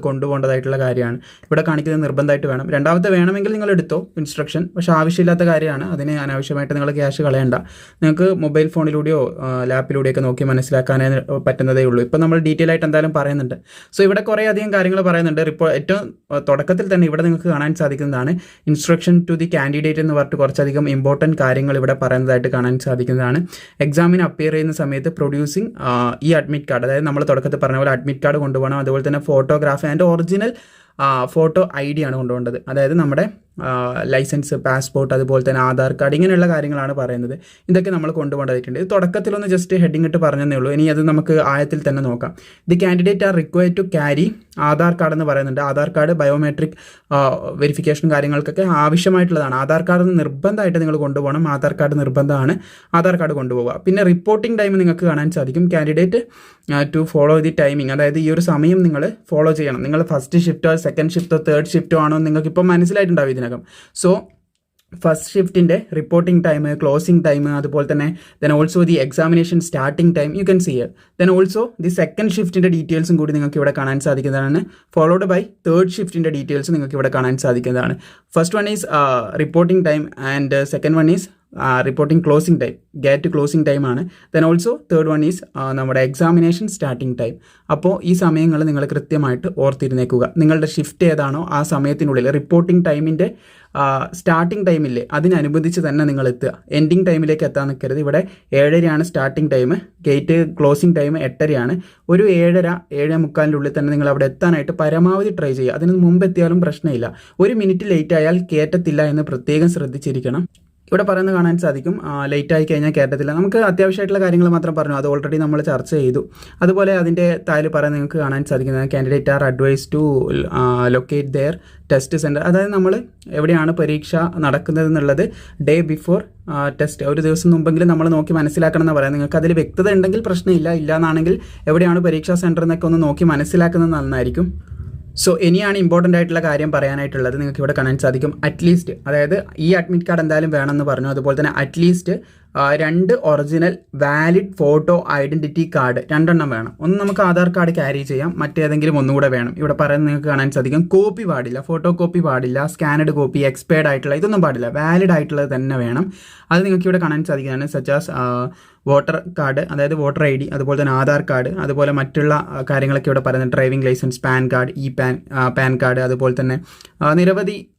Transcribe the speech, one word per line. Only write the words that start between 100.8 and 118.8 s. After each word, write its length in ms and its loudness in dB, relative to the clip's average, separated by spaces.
ടൈം 180 0
എട്ടരയാണ്. 480 -2
ഒരു 140 4
ഏഴര, 260 4
ഏഴേ 240 0
മുക്കാലിൻ്റെ 340 0
ഉള്ളിൽ 200 -4
തന്നെ 160 0
നിങ്ങൾ 180 0
അവിടെ 180 2
എത്താനായിട്ട് 400 0
പരമാവധി 560 2
ട്രൈ 200 -2
ചെയ്യുക. 200 0
അതിന് 160 2
മുമ്പ് 240 4
എത്തിയാലും 380 2
പ്രശ്നമില്ല. 400 -4
ഒരു 240 2
മിനിറ്റ് 280 0
ലേറ്റ് 280 0
ആയാൽ 180 2
കയറ്റത്തില്ല 500 0
എന്ന് 180 -2
പ്രത്യേകം 460 0
ശ്രദ്ധിച്ചിരിക്കണം. 680 -6
ഇവിടെ 160 2
പറയുന്നത് 300 0
കാണാൻ 260 2
സാധിക്കും, 320 -2
ആ, 220 -6
ലേറ്റ് 240 -2
ആയി 140 2
കഴിഞ്ഞാൽ 280 0
കയറ്റത്തില്ല. 420 0
നമുക്ക് 180 0
അത്യാവശ്യമായിട്ടുള്ള 560 0
കാര്യങ്ങൾ 280 4
മാത്രം 240 -2
പറഞ്ഞു, 220 -2
അത് 140 -2
already 280 -2
നമ്മൾ 180 0
ചർച്ച 220 -4
ചെയ്തു. 200 0
അതുപോലെ 260 4
അതിൻ്റെ 240 0
താഴെ 240 0
പറയുന്നത് 260 0
നിങ്ങൾക്ക് 240 -4
കാണാൻ 280 -2
സാധിക്കുന്നത് 420 -2